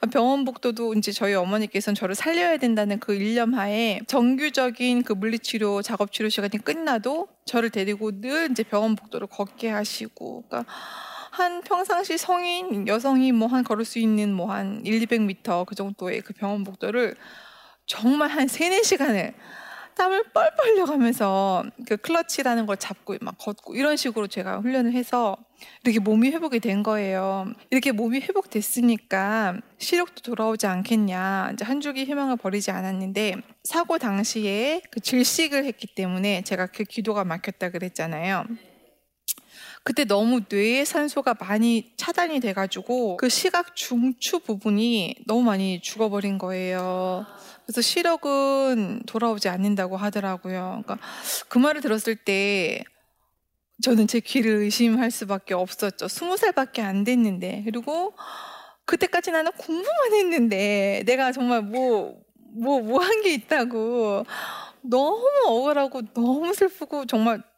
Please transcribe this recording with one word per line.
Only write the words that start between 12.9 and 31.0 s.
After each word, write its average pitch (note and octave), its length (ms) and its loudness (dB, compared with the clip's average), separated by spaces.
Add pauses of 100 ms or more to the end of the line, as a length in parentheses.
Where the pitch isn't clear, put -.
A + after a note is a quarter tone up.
뭐 A3+ 160 4
한 B3 160 2
걸을 A3+ 220 -2
수 A#3 160 -6
있는 G#3+ 320 2
뭐 F#3 180 -2
한 G3+ 340 -4
일, A3 160 2
이백 A3+ 220 2
미터 F#3 420 0
그 F#3 120 -12
정도의 G3 460 -6
그 - 100 -14
병원 G3+ 320 -4
복도를 G#3 500 -2 (720)
정말 C#4+ 440 2
한 D4 180 2
세네 F4+ 340 2
시간을 C#4 520 2 (640)
땀을 F#4+ 360 2
뻘뻘 D#5+ 340 4
흘려가면서 A3+ 1000 4 (220)
그 G#3 120 0
클러치라는 B3+ 680 0
걸 G3+ 100 -2
잡고 - 440 -10
막 - 180 -10
걷고 - 360 -10
이런 D4 220 2
식으로 A3+ 300 -2
제가 F#3+ 320 -6
훈련을 A#3+ 340 2
해서 A#3+ 440 0 (480)
이렇게 A3+ 160 4
몸이 A3 300 6
회복이 D#4 300 -2
된 G#3 220 0
거예요. G3 640 -2 (240)
이렇게 C4 220 2
몸이 A#3 280 0
회복됐으니까 G#3+ 1400 0 (200)
시력도 - 440 -2
돌아오지 A3 440 -2
않겠냐, F#3+ 840 0